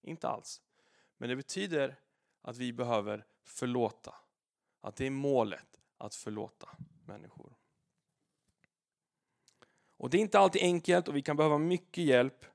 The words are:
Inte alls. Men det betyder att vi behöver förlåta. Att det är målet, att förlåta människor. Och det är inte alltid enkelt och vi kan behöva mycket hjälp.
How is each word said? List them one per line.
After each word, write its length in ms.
Inte 260
alls. 340
Men 120
det 60
betyder 640
att 160
vi 160
behöver 520
förlåta. 720
Att 140
det 100
är 60
målet, 720
att 180
förlåta 540
människor. 520
Och 120
det 80
är 40
inte 180
alltid 220
enkelt 460
och 80
vi 60
kan 160
behöva 200
mycket 460
hjälp. 520